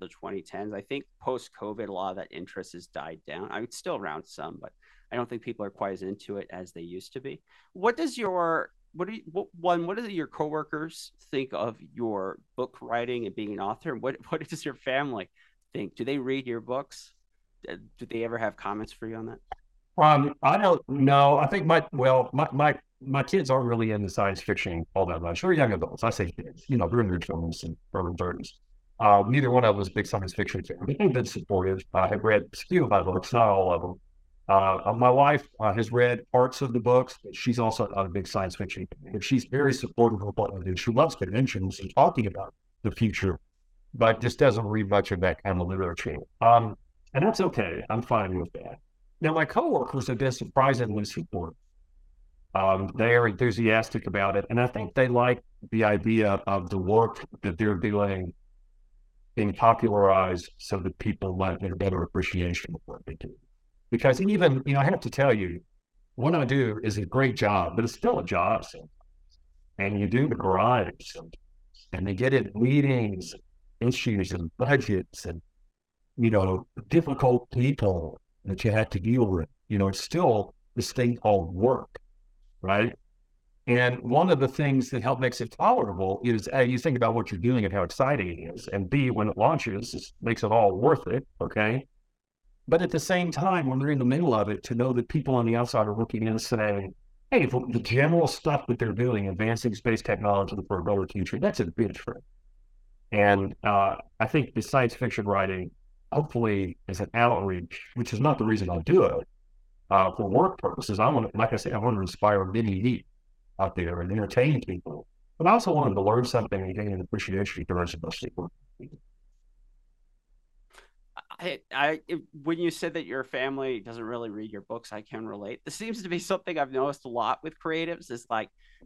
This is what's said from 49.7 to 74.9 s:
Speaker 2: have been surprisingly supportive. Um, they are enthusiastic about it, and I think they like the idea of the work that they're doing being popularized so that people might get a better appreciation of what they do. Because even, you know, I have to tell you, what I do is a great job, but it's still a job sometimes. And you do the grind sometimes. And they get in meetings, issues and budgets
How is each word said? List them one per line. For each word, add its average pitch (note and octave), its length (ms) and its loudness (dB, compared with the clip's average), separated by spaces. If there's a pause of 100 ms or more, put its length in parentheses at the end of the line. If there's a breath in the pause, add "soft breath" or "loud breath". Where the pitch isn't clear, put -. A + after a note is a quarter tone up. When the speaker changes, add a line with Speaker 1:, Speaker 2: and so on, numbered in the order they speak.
Speaker 2:
have B2 100 -2
been C3 140 0
surprisingly B2 720 0
supportive. F2+ 520 -8 (960)
Um, F#2+ 420 2
they A#2 200 4
are A#2+ 100 6
enthusiastic A2 800 2
about G2 300 0
it, G2+ 140 0
and A#2 100 2
I B2 60 4
think - 280 -6
they C3 140 4
like B2 340 2 (300)
the A2 120 2
idea G#2+ 500 4 (120)
of F#2+ 240 -2
the G2+ 80 -2
work G#2 460 2 (180)
that F2 160 -4
they're G#2+ 160 2
doing G2 580 -2 (1040)
being G#2 180 0
popularized G2 1040 4
so - 200 -6
that F2 200 -6
people F#2+ 380 -4
might F#2 240 -2
get F#2 120 -4
a F2+ 40 -8
better F#2 260 0
appreciation F2 720 -4
of D#3+ 120 -12
what - 200 -14
they - 80 -12
do. - 200 -14 (560)
Because B2+ 300 2
even, F3+ 460 4
you C#3 80 2
know, C#3 60 4
I C3+ 40 4
have F#3+ 160 2
to A2+ 100 -6
tell C3+ 240 4
you, F2+ 260 -4 (560)
what A#2 180 2
I D3+ 100 2
do A#2 400 0
is G#2 140 -2
a G2 80 -4
great C3 300 2
job, F#2+ 400 2
but C3 80 2
it's A#2 100 -4
still A#3 260 0
a - 40 -6
job F#2+ 400 0
sometimes. D#2+ 260 -18 (880)
And G2+ 220 0
you G#2 80 0
do B2+ 200 2
the - 80 -2
grind G2 640 2
sometimes. E3 340 -18 (580)
And F#2 140 -6
they G2+ 80 -2
get B2+ 200 0
in A#2+ 200 2
meetings, A#2 800 0 (460)
issues A2 520 0
and E2+ 260 -6
budgets G#2+ 680 0